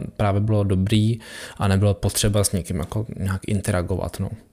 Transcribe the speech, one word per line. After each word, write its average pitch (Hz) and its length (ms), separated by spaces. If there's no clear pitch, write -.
právě 101 240
bylo 107 220
dobrý 104 560
a 101 100
nebylo 98 260
potřeba 104 500
s - 80
někým 90 260
jako 95 280
nějak 95 280
interagovat, 92 720
no. 95 100